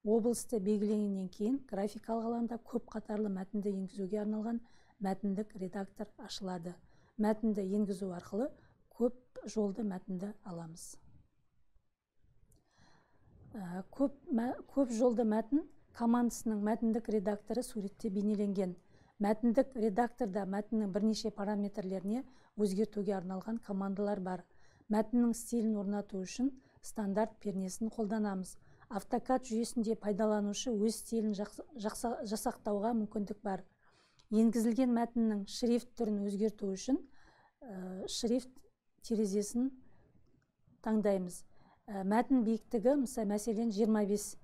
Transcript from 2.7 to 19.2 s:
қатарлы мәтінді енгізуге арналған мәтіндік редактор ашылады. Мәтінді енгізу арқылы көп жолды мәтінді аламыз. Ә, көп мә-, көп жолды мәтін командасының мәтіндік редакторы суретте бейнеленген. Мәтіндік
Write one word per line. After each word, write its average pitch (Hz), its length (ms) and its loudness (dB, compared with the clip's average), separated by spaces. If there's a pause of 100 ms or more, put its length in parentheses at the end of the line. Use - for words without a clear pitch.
қатарлы 214 400 -4
мәтінді 190 400 -4
енгізуге 196 540 -4
арналған 214 400 -4 (340)
мәтіндік 196 640 -2
редактор 196 560 -8
ашылады. 185 560 -8 (480)
Мәтінді 214 400 2 (160)
енгізу 196 400 0
арқылы 220 320 -4 (480)
көп 247 480 -2
жолды 208 400 -2
мәтінді 190 560 -6
аламыз. 165 560 -12 (2500)
Ә, 185 300 -8 (100)
көп - 320 0
мә-, 240 320 0 (160)
көп 269 160 4
жолды 240 320 4
мәтін 226 460 2 (260)
командасының 233 720 2
мәтіндік 226 480 2
редакторы 208 480 0
суретте 214 480 -6
бейнеленген. 202 640 0 (460)
Мәтіндік 226 580 4